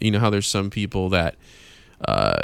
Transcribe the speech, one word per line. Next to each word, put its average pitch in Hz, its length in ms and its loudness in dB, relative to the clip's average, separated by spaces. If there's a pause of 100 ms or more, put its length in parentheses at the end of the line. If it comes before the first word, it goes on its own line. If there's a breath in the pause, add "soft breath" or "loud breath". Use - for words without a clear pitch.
You 107 100 2
know 104 80 2
how 110 120 2
there's 101 160 0
some 98 240 -2
people 95 400 -2
that, 87 260 2 (720 soft breath)
uh, 50 360 0